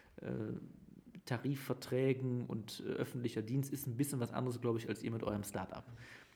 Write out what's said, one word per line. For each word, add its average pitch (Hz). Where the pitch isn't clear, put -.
äh, 120
Tarifverträgen 127
und, 117
äh, 110
öffentlicher 120
Dienst 135
ist 135
ein 117
bisschen 139
was 117
anderes, 123
glaub 117
ich, 117
als 107
ihr 113
mit 113
eurem 104
Start-up. -